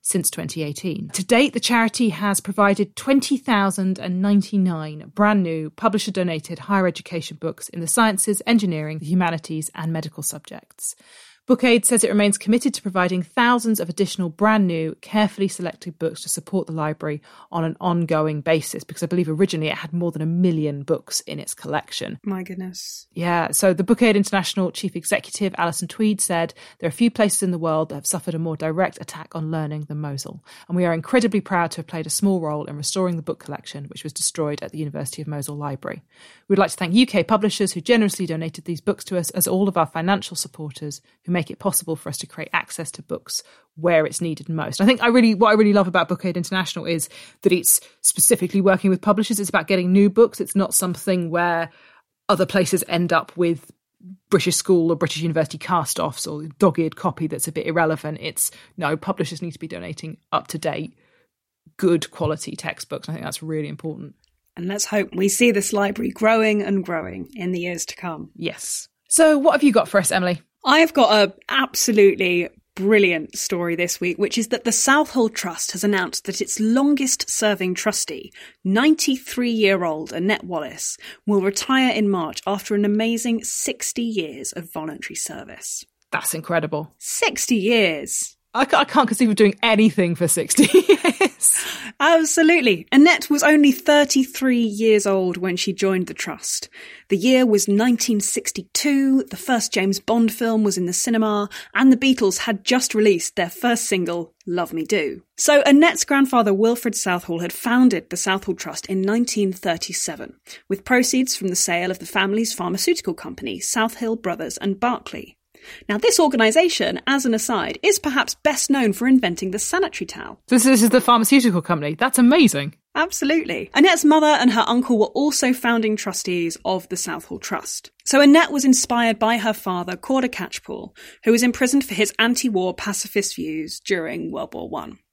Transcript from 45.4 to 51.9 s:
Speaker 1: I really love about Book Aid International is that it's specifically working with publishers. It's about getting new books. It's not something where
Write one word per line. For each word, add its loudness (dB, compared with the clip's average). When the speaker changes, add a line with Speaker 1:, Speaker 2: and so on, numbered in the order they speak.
Speaker 1:
I 6
really 6
love 4
about 0
Book -4
Aid -4
International -6
is -4
that 4
it's 2
specifically 2
working 4
with 0
publishers. 0
It's -6
about 0
getting 0
new 8
books. 4
It's -6
not 0
something -2
where -2